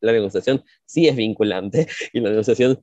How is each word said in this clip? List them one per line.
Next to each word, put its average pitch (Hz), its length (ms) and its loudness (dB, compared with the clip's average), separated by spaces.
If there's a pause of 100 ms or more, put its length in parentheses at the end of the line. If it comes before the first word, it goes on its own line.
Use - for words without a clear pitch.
la 113 100 2
negociación 110 520 0 (220)
sí 165 220 2
es 143 80 2
vinculante, 107 720 -2
<laughs> - 260 -12
y 123 60 -4
la 107 100 0
negociación 123 540 0